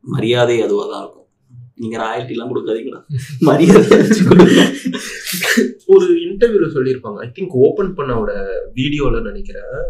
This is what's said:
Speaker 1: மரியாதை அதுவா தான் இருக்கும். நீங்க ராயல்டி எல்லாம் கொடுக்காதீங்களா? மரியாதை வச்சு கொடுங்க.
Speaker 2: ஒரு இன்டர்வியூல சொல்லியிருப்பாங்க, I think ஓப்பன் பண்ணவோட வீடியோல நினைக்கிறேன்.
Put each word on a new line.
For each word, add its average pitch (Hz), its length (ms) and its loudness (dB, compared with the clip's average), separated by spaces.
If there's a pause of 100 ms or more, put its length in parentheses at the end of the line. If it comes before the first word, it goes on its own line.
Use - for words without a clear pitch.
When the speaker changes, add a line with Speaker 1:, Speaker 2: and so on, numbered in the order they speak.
Speaker 1:
மரியாதை 120 600 0
அதுவா 101 300 -2
தான் 98 100 -12
இருக்கும். - 180 -18 (560)
நீங்க 113 220 -10
ராயல்டி 113 320 -8
எல்லாம் 117 260 -8
கொடுக்காதீங்களா? 117 480 -8 (360)
மரியாதை - 480 6
வச்சு - 400 4
கொடுங்க. - 460 6 (1120)
Speaker 2:
ஒரு 180 280 6
இன்டர்வியூல 185 600 0
சொல்லியிருப்பாங்க, 127 440 -4
I 117 180 -12
think 185 120 -8
ஓப்பன் 151 480 0
பண்ணவோட 104 520 -6 (280)
வீடியோல 131 460 -2
நினைக்கிறேன். 101 420 -12 (260)